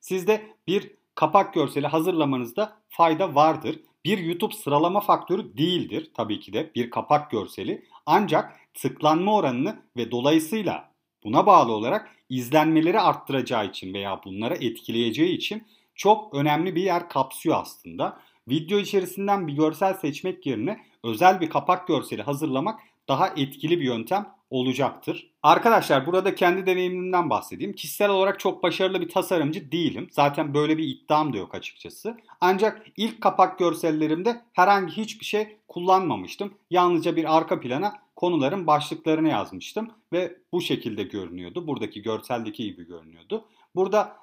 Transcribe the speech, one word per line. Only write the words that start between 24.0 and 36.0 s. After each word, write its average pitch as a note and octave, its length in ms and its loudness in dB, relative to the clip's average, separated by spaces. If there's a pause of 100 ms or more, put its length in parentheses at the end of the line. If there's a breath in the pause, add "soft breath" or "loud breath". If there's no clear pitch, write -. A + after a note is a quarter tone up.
olacaktır. C3 800 -4 (120)
Arkadaşlar E3 640 4
burada F#3 280 0
kendi F3+ 320 0
deneyimimden F3+ 640 0
bahsedeyim. C3 420 -4
Kişisel G3+ 380 -2
olarak G3 300 0
çok - 220 -2
başarılı F#3 380 0
bir F3 80 -6
tasarımcı D#3 640 -2
değilim. D#3 380 -2
Zaten C#3+ 440 0
böyle D3+ 240 2
bir D#3 100 -4
iddiam D3+ 440 -2
da G#2 60 -4
yok F2+ 160 -10
açıkçası. - 640 -12 (240 loud breath)
Ancak F#3+ 460 2 (100)
ilk A3 240 -4
kapak F#3 380 2
görsellerimde E3 840 0 (100)
herhangi F#3+ 400 4
hiçbir - 320 -10
şey G#3+ 320 -4 (120)
kullanmamıştım. F3 840 0 (160)